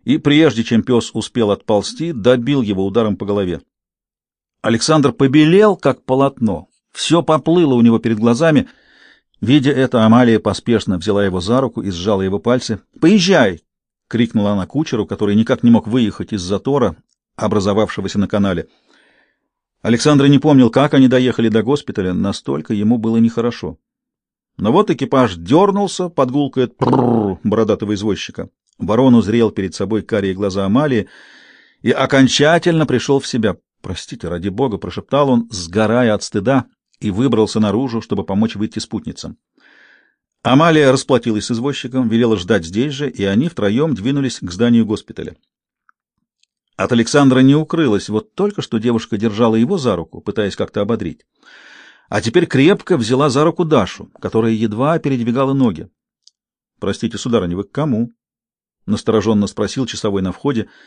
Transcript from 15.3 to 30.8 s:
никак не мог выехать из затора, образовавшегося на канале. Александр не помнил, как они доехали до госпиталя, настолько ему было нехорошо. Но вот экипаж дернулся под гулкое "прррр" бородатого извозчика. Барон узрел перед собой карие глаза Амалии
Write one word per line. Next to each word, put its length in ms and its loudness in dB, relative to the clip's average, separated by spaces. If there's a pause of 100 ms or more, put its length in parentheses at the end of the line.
никак 300 0
не 60 6
мог 180 4
выехать 440 -4
из 80 -4
затора, 560 -2 (380)
образовавшегося 880 -2
на 80 -2
канале. 400 -2 (1120)
Александр 440 2
не 120 6
помнил, 320 4
как 240 0
они 140 6
доехали 400 2
до 160 0
госпиталя, 480 -4
настолько 600 -6
ему 260 0
было 180 -2
нехорошо. 640 -2 (800)
Но 120 0
вот 200 2
экипаж 440 0
дернулся 760 0
под 220 -2
гулкое 380 -2
"прррр" 760 0
бородатого 520 -2
извозчика. 540 -6 (300)
Барон 380 4
узрел 340 2
перед 240 -6
собой 280 -4
карие 320 -2
глаза 300 -4
Амалии 440 0 (760)